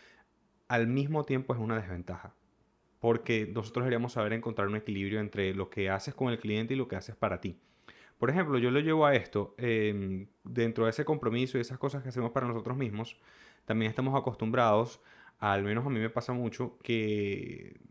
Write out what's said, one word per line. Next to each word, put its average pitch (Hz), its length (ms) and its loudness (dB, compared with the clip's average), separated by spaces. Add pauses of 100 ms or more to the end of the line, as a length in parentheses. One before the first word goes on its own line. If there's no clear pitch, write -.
(680)
al 117 180 2
mismo 139 380 0
tiempo 135 280 -2
es 120 80 -2
una 110 160 -2
desventaja. 90 580 -8 (640)
Porque 113 520 2
nosotros 113 320 -2
deberíamos 123 280 0
saber 107 200 0
encontrar 113 360 -2
un 104 80 -2
equilibrio 104 440 -2
entre 101 340 -2
lo 95 140 -4
que 95 220 -2
haces - 240 -4
con 127 160 -2
el 113 80 -2
cliente 110 360 -2
y - 20 -2
lo 127 120 -2
que - 80 -6
haces 107 200 -10
para 95 240 -2
ti. 90 180 -8 (600)
Por 120 120 4
ejemplo, 151 280 2
yo 123 120 4
lo 139 100 4
llevo 160 240 4
a 143 100 6
esto, 101 440 0
em, 104 680 0 (160)
dentro 117 400 2
de 113 60 4
ese 143 140 -2
compromiso 127 540 0
y - 20 2
esas 123 180 -6
cosas 139 240 -4
que 127 60 -6
hacemos 120 220 -2
para 127 160 0
nosotros 117 300 -2
mismos, 113 420 -4 (480)
también 110 240 2
estamos 131 280 0
acostumbrados, 117 840 2 (360)
al 101 240 2
menos 110 240 0
a 143 40 -2
mí 113 100 0
me 110 100 0
pasa 120 220 -4
mucho, 123 500 -4
que, 104 960 -2 (120)